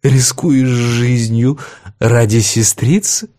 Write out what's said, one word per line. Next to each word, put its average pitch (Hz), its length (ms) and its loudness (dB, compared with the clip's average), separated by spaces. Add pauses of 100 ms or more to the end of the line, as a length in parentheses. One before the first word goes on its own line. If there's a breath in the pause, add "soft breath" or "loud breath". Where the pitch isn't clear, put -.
Рискуешь 131 640 2
жизнью 120 920 0 (400 loud breath)
ради 113 400 2
сестрицы? 123 1000 -2